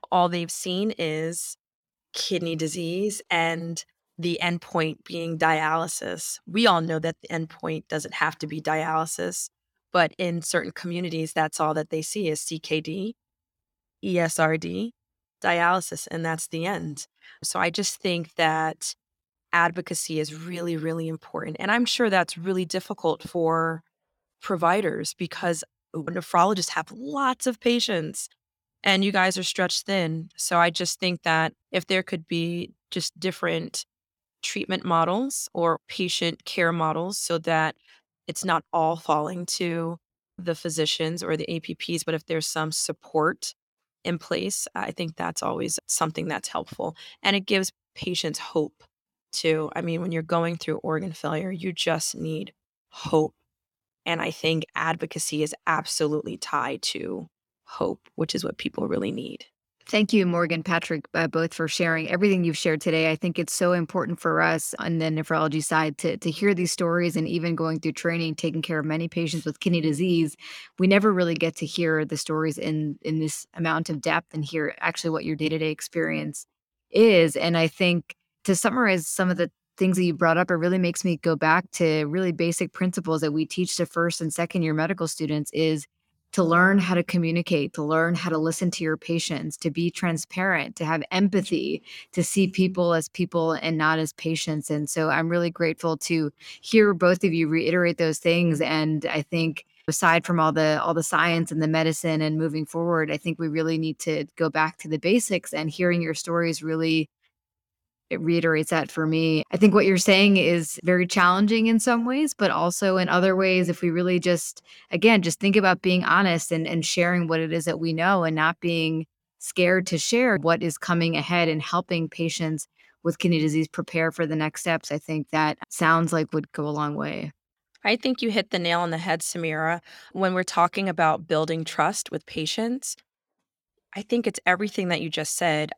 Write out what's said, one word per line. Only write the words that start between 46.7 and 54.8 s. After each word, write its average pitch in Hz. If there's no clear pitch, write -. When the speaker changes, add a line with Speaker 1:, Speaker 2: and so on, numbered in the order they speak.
Speaker 1:
And 196
it 190
gives 190
patients 170
hope -
too. 156
I -
mean, 170
when 180
you're 165
going 170
through 156
organ 160
failure, 175
you 180
just 160
need 160
hope. -
And 165
I 165
think 160
advocacy 160